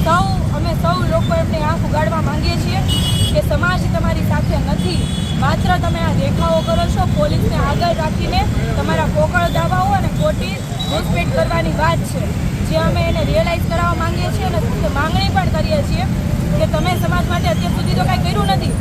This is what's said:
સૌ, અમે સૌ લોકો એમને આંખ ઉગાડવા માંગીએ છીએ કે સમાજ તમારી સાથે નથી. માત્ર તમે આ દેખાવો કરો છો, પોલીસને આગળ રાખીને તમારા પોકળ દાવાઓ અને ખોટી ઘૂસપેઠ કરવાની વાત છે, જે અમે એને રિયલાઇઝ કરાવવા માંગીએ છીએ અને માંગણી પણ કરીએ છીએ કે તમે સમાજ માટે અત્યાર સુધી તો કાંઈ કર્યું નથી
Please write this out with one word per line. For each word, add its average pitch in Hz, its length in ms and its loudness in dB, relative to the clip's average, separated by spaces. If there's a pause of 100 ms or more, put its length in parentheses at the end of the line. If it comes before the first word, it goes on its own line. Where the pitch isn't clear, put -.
સૌ, 349 220 2 (320)
અમે 320 160 0
સૌ 330 260 0
લોકો - 340 0
એમને 320 240 0
આંખ 302 280 0
ઉગાડવા 311 360 0
માંગીએ 311 360 0
છીએ - 220 0 (540)
કે - 160 0
સમાજ - 320 0
તમારી - 400 0
સાથે 208 360 0
નથી. 185 500 0 (320)
માત્ર - 380 2
તમે 330 220 0
આ 320 140 0
દેખાવો 320 480 0
કરો 330 240 -2
છો, 359 220 0 (100)
પોલીસને - 380 2
આગળ 349 400 0
રાખીને 330 500 -2 (320)
તમારા 311 280 0
પોકળ 294 480 2
દાવાઓ - 400 0
અને 190 140 0
ખોટી - 480 -2 (340)
ઘૂસપેઠ - 460 0
કરવાની 165 360 0
વાત 226 260 2
છે, - 260 -2 (460)
જે 311 60 0
અમે 320 260 2
એને 330 220 0
રિયલાઇઝ 330 460 0
કરાવવા 254 240 0
માંગીએ - 380 -2
છીએ - 140 -2
અને - 140 0 (340)
માંગણી 294 360 0
પણ 254 200 0
કરીએ - 320 0
છીએ - 240 0 (540)
કે 320 60 2
તમે 320 300 0
સમાજ 349 340 0
માટે 349 180 0
અત્યાર 330 260 0
સુધી - 200 0
તો - 100 2
કાંઈ 370 140 2
કર્યું 403 300 0
નથી 381 340 2